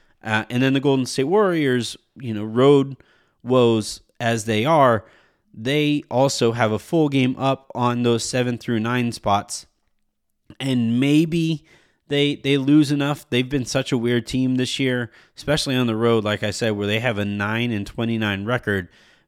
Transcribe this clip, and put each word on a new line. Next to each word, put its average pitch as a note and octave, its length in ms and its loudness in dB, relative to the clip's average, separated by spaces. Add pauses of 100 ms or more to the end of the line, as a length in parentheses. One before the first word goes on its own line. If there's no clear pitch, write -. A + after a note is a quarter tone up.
(240)
Uh, A2 280 -2
and B2 100 0
then C3+ 120 2
the C#3 60 0
Golden C3+ 280 0
State - 160 -2
Warriors, D#3 760 0 (180)
you A#2+ 160 -10
know, G#2+ 140 -6
road C3+ 500 4 (460)
woes A#2+ 600 2 (180)
as A#2 260 -2
they A2 200 -2
are, C3+ 380 4 (480)
they D3 600 -2
also B2+ 400 2
have A#2 200 0
a G#2+ 80 -2
full D#3+ 300 0
game C3 260 0
up C3+ 380 -4
on A#2+ 300 0
those A#2 200 2
seven B2 360 -4
through A#2 200 -2
nine A#2+ 320 -2
spots. - 540 -4 (920)
And A#2+ 400 0
maybe D#3+ 640 0 (420)
they, C#3+ 280 0
they C#3 220 0
lose C#3+ 340 4
enough. C#3+ 380 -2
They've B2+ 200 0
been C3 160 -2
such - 260 -4
a C3 60 2
weird A#2+ 300 0
team C3 280 0
this B2+ 240 -2
year, B2 300 -2 (260)
especially C#3+ 400 -2
on B2+ 120 2
the A2 80 0
road, A2+ 280 2
like G#2 200 -2
I G#2+ 80 -2
said, A2 220 -2
where G2+ 140 -2
they G#2+ 120 0
have A#2 180 -2
a G#2 80 -2
nine G#2+ 460 -2
and G2+ 140 -4
twenty-nine A2 600 -4
record. G2+ 440 -2 (380)